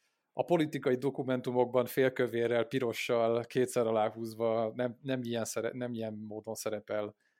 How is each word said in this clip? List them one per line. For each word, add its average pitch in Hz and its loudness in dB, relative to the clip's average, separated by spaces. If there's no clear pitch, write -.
A - 0
politikai 151 2
dokumentumokban 123 0
félkövérrel, 120 2
pirossal, 117 0
kétszer 127 2
aláhúzva, 113 0
nem, 120 -4
nem 131 -2
ilyen 117 -2
szere-, 110 -4
nem 123 -6
ilyen 110 -4
módon 107 -8
szerepel 107 -4